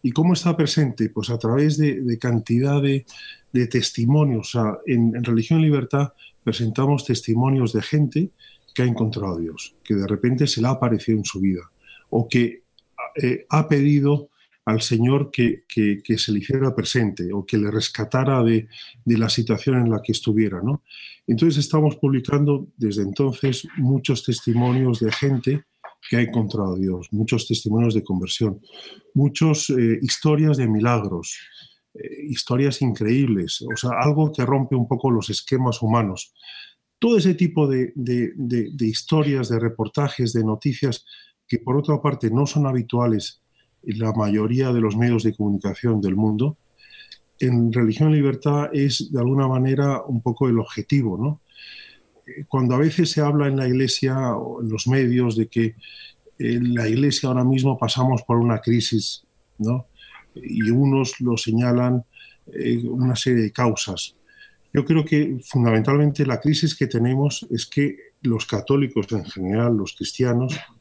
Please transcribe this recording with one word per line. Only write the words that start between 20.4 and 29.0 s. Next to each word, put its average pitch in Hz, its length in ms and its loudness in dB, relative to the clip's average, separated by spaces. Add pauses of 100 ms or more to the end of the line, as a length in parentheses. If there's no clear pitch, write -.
¿no? 131 220 -4 (420)
Entonces 139 320 2
estamos 151 380 2
publicando 143 720 0 (100)
desde 104 240 -2
entonces 127 680 -2 (100)
muchos 131 460 0
testimonios 123 760 0
de 110 120 0
gente 135 520 -2 (440)
que 117 100 -2
ha 120 40 2
encontrado 104 540 -2
a - 20 -4
Dios, 92 340 -2
muchos 110 360 -2
testimonios 110 480 0
de 107 80 0
conversión, 92 580 -2 (540)